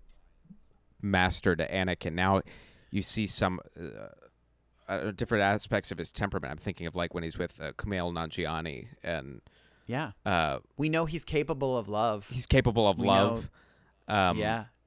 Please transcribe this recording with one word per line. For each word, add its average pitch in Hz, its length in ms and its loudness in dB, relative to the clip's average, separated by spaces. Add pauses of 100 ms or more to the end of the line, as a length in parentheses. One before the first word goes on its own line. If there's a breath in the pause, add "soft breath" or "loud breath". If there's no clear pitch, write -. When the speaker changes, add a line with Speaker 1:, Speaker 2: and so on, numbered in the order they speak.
(1000)
Speaker 1:
master 92 540 2
to 80 120 -2
Anakin. 92 460 -2
Now 92 280 4 (500 loud breath)
you 98 100 0
see 107 260 -2
some, 92 320 0 (200)
uh, 52 300 -12 (840)
uh, 95 200 -2
different 107 320 0
aspects 101 480 0
of 87 60 -6
his 82 160 -6
temperament. 92 360 -4
I'm 78 80 -8
thinking 85 300 -6
of, 80 80 -8
like, 87 180 -2
when 85 100 -4
he's 82 140 -8
with, 87 240 -6
uh, 73 120 -6
Kumail 90 380 -4
Nanjiani 80 760 -6 (160)
and 69 380 -6 (440 soft breath)
Speaker 2:
Yeah. 123 260 -6 (140)
Speaker 1:
uh, 80 340 2 (180)
Speaker 2:
We 147 120 0
know 160 160 2
he's 156 200 -6
capable 143 520 -2
of 104 120 -4
love. 107 400 -2
Speaker 1:
he's 123 160 -4
capable 117 420 6
of 95 100 6
Speaker 2:
We 80 100 2
know 98 40 8 (220)
Speaker 1:
love. 113 180 -6 (560 soft breath)
Um, 95 300 4
Speaker 2:
Yeah. 107 280 -2 (220)